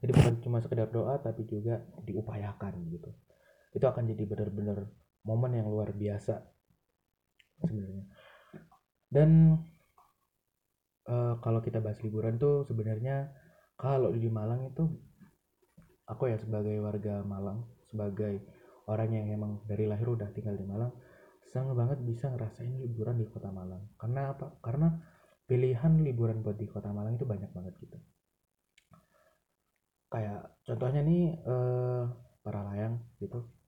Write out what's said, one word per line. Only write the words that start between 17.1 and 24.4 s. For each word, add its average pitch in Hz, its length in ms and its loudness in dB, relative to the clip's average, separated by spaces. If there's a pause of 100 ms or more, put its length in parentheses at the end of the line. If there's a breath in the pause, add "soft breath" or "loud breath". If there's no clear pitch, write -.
Malang, 101 480 -6 (200)
sebagai 104 520 -4 (480 loud breath)
orang 110 240 0
yang 110 200 -2
emang 104 180 -4 (180)
dari 104 160 0
lahir 107 240 -2
udah 110 240 -2
tinggal 104 240 -4
di 95 80 -6
Malang, 110 280 -4 (520 loud breath)
seneng 131 320 -2
banget 127 240 2
bisa 120 320 -4
ngerasain 120 480 -6
liburan 117 400 -2
di 107 80 0
kota 98 240 -10
Malang. 92 420 -10
Karena 135 380 -2
apa? - 260 -12